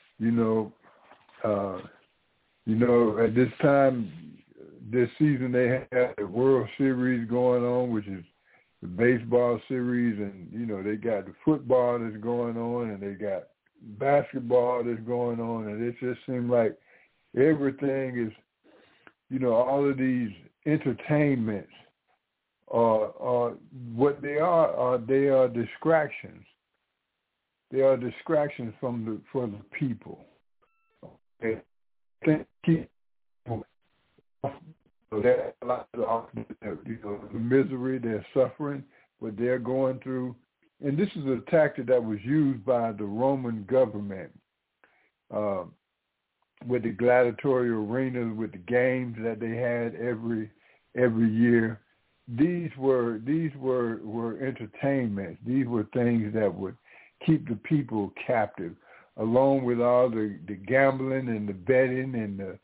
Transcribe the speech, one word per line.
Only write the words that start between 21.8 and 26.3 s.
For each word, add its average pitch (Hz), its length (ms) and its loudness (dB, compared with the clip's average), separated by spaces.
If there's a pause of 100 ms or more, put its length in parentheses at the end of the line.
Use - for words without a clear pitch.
are, 110 520 2
are 120 320 0 (420)
what 143 280 2
they 143 160 -4
are, 165 360 4
are 127 240 2
they 135 300 2
are 131 200 6
distractions. 120 960 -2 (1300)